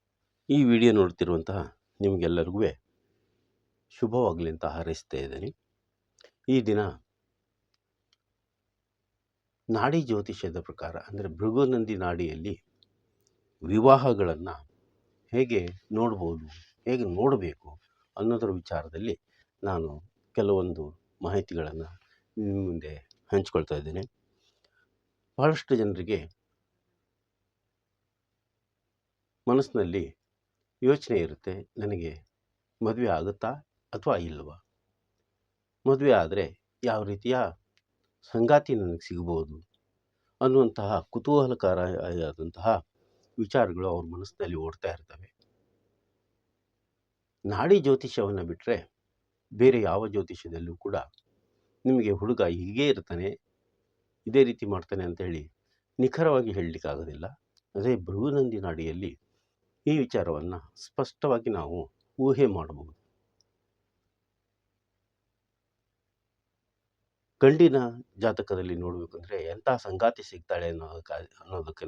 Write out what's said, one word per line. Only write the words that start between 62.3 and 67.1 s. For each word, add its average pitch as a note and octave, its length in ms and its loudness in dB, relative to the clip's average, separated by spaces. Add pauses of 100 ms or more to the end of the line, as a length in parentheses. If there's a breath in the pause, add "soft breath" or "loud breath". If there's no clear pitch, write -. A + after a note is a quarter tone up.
ಮಾಡಬಹುದು. D#2 460 -4 (4000)